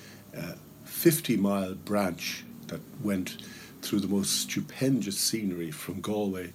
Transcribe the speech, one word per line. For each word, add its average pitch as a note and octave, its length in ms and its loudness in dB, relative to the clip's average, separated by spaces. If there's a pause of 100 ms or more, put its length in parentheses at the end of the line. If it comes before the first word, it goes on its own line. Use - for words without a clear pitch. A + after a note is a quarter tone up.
(360)
uh, E2 180 -6 (300)
fifty-mile G2+ 920 4
branch G2 680 0 (220)
that D#2+ 140 -6 (220)
went G2 340 0 (440)
through G#2+ 200 2
the F#2+ 80 2
most G2 300 2
stupendous G#2+ 800 0
scenery F2 520 0
from F2+ 300 -6
Galway F#2+ 540 0